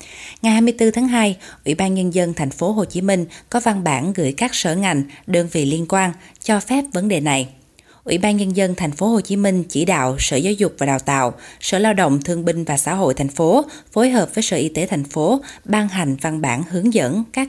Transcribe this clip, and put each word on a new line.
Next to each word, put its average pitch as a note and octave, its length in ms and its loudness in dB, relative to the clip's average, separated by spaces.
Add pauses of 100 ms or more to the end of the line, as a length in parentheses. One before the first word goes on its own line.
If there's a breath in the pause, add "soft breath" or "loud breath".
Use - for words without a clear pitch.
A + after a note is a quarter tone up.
(420 loud breath)
Ngày A3+ 100 4
hai A3 80 4
mươi A#3 180 4
tư A3+ 120 4
tháng A#3+ 180 2
hai, G#3+ 280 2 (280 loud breath)
Ủy D3 100 0
ban F#3+ 200 0
Nhân F3+ 200 0
dân F3 200 0
thành D3 160 -4
phố F3 220 -2
Hồ G#3+ 120 0
Chí F3 160 -6
Minh F#3 260 0 (240 loud breath)
có A#3+ 100 0
văn G3+ 240 0
bản D3+ 280 0
gửi D3+ 200 0
các A#3+ 220 -2
sở E3+ 220 -2
ngành, F3+ 260 0 (240 loud breath)
đơn F3 260 0
vị D#3 120 0
liên D#3 240 -2
quan F#3+ 240 2 (300 loud breath)
cho G#3 180 0
phép C#4 320 -2
vấn F#3 160 -2
đề F#3 120 0
này. C3+ 280 0 (560 soft breath)
Ủy E3+ 140 0
ban G#3 180 2
Nhân F#3+ 200 0
dân F#3 180 2
thành E3 180 -2
phố F#3 160 -2
Hồ A3+ 120 2
Chí G3 160 -2
Minh F#3+ 320 2
chỉ D3 160 -2
đạo C#3 340 0
Sở - 180 -2
Giáo F3 160 2
dục G3+ 260 0
và C#3 80 -2
Đào C#3 120 2
tạo, C3 360 0 (260 loud breath)
Sở - 180 -2
Lao G#3+ 160 4
động C#3+ 280 2
Thương E3+ 220 -4
binh E3+ 200 0
và D3+ 120 -2
Xã D3+ 180 -2
hội F3 200 2
thành C#3 140 -2
phố F3 360 2 (280 loud breath)
phối B3 180 4
hợp G#3+ 240 0
với A3 80 0
Sở F#3+ 140 -2
Y D3 120 0
tế D#3 180 -2
thành D3 180 -2
phố E3 360 0 (240 loud breath)
ban G#3 240 0
hành E3+ 280 -2
văn D#3 240 -4
bản C3+ 300 -2
hướng F#3+ 240 0
dẫn F3+ 380 0
các C4+ 160 -4